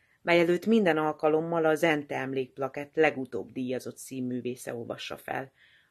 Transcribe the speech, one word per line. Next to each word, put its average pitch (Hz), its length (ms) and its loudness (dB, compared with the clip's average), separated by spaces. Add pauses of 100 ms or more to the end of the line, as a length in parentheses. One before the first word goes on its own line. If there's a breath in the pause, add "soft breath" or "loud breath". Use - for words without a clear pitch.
(220 soft breath)
mely 170 180 4
előtt 175 260 2
minden 202 320 4
alkalommal 156 680 0
a 156 100 4
Zente 151 400 0
emlékplakett 135 800 -6
legutóbb 135 560 0
díjazott 123 460 -8
színművésze 127 760 -8
olvassa 117 420 -10
fel 131 340 -8 (400 soft breath)